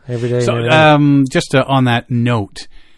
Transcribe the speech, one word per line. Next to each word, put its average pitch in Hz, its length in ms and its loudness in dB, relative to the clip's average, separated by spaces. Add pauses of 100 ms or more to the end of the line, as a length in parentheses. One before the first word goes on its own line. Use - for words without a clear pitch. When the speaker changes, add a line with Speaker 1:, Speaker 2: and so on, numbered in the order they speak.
Speaker 1:
every 120 220 -6
day 123 100 -2
Speaker 2:
So, 120 160 -2
Speaker 1:
and 117 80 -4
every 117 60 -2
night. 156 240 4
Speaker 2:
um, 143 360 4
just - 200 -2
to, 135 120 2
on 135 220 0
that 120 260 -2
note, 120 580 -4 (300)